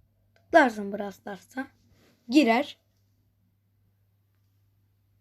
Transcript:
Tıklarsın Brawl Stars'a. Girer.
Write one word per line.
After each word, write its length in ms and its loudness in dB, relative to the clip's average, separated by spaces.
Tıklarsın 580 0
Brawl 240 -10
Stars'a. 500 -14
Girer. 500 2